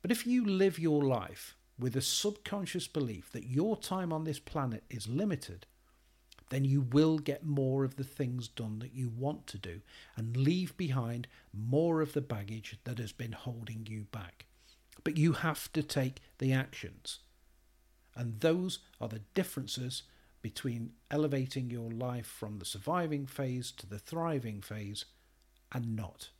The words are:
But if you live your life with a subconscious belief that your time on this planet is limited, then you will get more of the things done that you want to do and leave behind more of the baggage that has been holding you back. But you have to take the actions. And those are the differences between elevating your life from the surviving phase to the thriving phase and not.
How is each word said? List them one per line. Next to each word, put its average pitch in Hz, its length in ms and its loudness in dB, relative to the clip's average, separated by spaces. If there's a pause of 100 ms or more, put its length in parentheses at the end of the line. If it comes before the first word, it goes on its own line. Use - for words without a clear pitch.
But 175 100 -2
if 226 160 2
you 247 180 4
live 190 340 6
your 151 260 6
life 104 500 0 (240)
with 123 180 0
a 131 40 2
subconscious - 880 -2
belief 113 440 -2
that - 140 -8
your 160 300 4
time 185 360 -2
on 156 120 0
this 156 140 -2
planet 127 500 -2
is 107 180 -6
limited, 135 600 -2 (800)
then 135 160 2
you 139 160 6
will 151 380 6
get 143 260 -4
more 139 400 2
of 131 120 -2
the 139 80 -4
things 123 440 -2
done 110 320 -4
that 123 140 -10
you 127 140 -2
want 127 380 -4
to - 120 -10
do 95 220 -8 (360)
and 113 200 -2
leave 170 400 4
behind 123 520 -2 (240)
more 147 480 4
of 151 120 0
the 147 80 2
baggage 107 640 -6
that 120 140 -4
has 110 140 -4
been 117 200 -6
holding 110 560 -8
you 107 220 -6
back. 92 360 -10 (580)
But 175 120 0
you 156 180 6
have - 400 -2
to 156 80 2
take 135 380 0 (180)
the 131 140 4
actions. - 680 -2 (960)
And 117 240 -4
those 180 400 4 (200)
are 120 80 -2
the 110 140 -6 (120)
differences 131 680 -2 (400)
between 113 480 -4 (200)
elevating 135 600 0
your 117 200 -4
life 120 360 -4
from 104 320 -8
the 90 60 -8
surviving 151 600 -2
phase 127 440 -4
to - 160 -14
the 104 140 -8
thriving 139 600 -2
phase 104 440 -8 (680)
and 117 240 -2
not. 101 460 -6